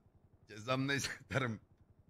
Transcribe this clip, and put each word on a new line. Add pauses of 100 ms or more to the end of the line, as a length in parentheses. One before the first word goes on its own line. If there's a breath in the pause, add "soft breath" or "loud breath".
(480)
cezam
neyse (100)
<laughs>
atarım. (500)